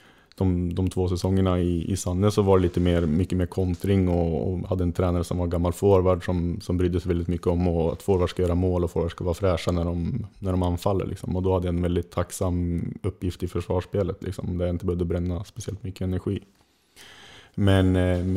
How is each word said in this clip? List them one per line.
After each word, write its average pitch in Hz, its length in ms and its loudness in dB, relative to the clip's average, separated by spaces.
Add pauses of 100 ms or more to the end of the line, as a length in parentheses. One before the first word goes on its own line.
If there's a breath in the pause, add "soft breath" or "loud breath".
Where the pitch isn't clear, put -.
(360 soft breath)
de, 90 400 0
de 92 140 0
två 90 200 -2
säsongerna 92 500 2
i, 87 320 0
i 95 60 -2
Sandnes 95 360 0
så 107 80 2
var 95 160 6
det 92 60 4
lite 90 160 0
mer, 87 260 4
mycket 87 320 0
mer 87 80 0
kontring 92 640 0
och, 85 440 0
och 87 140 -6
hade 92 160 0
en 87 100 0
tränare 87 300 0
som 90 140 -4
var 90 100 0
gammal 87 260 0
forward 92 520 4
som, 87 360 -2
som 92 160 -2
brydde 87 220 2
sig 87 100 -6
väldigt 85 180 0
mycket 87 200 -2
om 87 200 2
och 82 260 0
att - 80 -10
forward 98 280 2
ska - 120 -4
göra 87 140 2
mål 90 280 2
och 82 80 -2
forward 82 200 -2
ska - 120 -10
vara 90 100 0
fräscha 90 380 0
när 87 140 0
de, 87 400 -4 (140)
när 95 120 -4
de 92 120 2
anfaller, 90 420 0
liksom. - 300 -6
Och 92 80 -2
då 92 100 2
hade 90 140 0
jag 87 80 0
en 87 60 0
väldigt 87 300 -2
tacksam 87 720 -2 (220)
uppgift 92 400 -6
i 90 40 -2
försvarsspelet, 90 760 -4
liksom, 92 340 -6
där 90 80 0
jag 90 100 0
inte 85 100 -6
behövde 90 200 -2
bränna 90 380 -4
speciellt - 400 -12
mycket 95 180 -10
energi. 92 380 -4 (1160 loud breath)
Men, 95 400 6
eh, 90 300 2
men 95 120 0